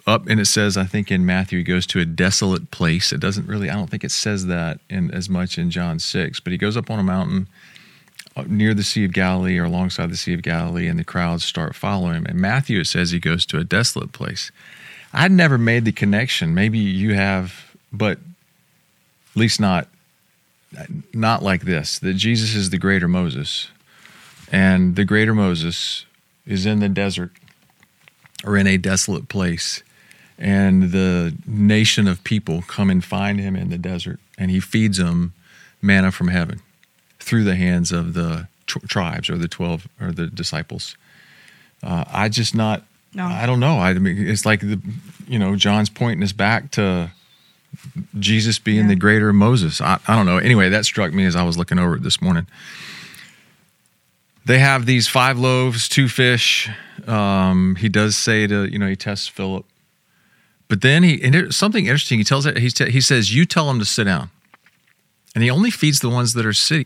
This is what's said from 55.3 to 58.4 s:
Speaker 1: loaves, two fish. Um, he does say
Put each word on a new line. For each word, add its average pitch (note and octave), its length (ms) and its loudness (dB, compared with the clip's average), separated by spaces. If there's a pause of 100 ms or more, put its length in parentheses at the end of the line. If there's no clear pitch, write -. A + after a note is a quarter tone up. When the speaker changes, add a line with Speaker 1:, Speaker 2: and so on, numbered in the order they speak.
Speaker 1:
loaves, B2+ 500 0
two C3+ 200 4
fish. B2 600 2 (380)
Um, F#2+ 720 2
he G#2+ 120 0
does G#2 280 2
say A2 300 2